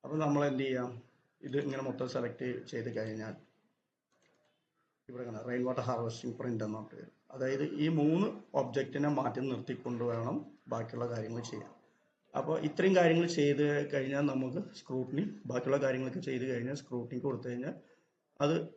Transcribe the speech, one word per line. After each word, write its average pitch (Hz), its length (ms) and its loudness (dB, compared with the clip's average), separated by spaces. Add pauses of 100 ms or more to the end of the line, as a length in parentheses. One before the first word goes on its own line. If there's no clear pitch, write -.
അപ്പോൾ 143 200 -4
നമ്മൾ 147 260 4
എന്ത് 135 160 0
ചെയ്യാം? 123 260 -2 (560)
ഇത് 131 160 0
ഇങ്ങനെ 135 240 -4
മൊത്തം 127 260 -4
സെലക്ട് 123 340 -4 (240)
ചെയ്ത് 117 260 -4
കഴിഞ്ഞാൽ 110 360 -4 (1800)
ഇവിടെ 123 160 -10
കാണാം 113 240 -8
റെയിൻ 123 180 2
വാട്ടർ 127 220 0
ഹാർവെസ്റ്റിംഗ് 117 500 -2
പ്രിന്റ് 117 260 -2
എന്ന് 107 120 -4
പറഞ്ഞിട്ട് 104 220 -12
വരും. - 120 -16 (240)
അതായത് 135 300 0 (180)
ഈ 156 40 4 (120)
മൂന്ന് 165 280 6 (340)
ഒബ്ജക്റ്റിനെ 135 480 0 (100)
മാറ്റി 127 300 0
നിർത്തിക്കൊണ്ട് 120 640 -4
വേണം 117 260 -2 (360)
ബാക്കിയുള്ള 117 400 -4
കാര്യങ്ങൾ 113 380 -4
ചെയ്യാൻ. - 200 -10 (680)
അപ്പോൾ 151 160 0 (140)
ഇത്രയും 190 300 6
കാര്യങ്ങൾ 170 280 8 (120)
ചെയ്ത് 143 260 6 (280)
കഴിഞ്ഞാൽ 139 400 2
നമുക്ക് 131 280 -2 (200)
സ്ക്രൂട്ടിനി, 135 440 -2 (260)
ബാക്കിയുള്ള 131 340 2
കാര്യങ്ങളൊക്കെ 131 460 0
ചെയ്ത് 127 200 -2
കഴിഞ്ഞാൽ 127 320 -2
സ്ക്രൂട്ടിനിക്ക് 123 460 -6
കൊടുത്തു 123 220 -4
കഴിഞ്ഞാൽ 127 240 -6 (680)
അത് 160 120 4 (200)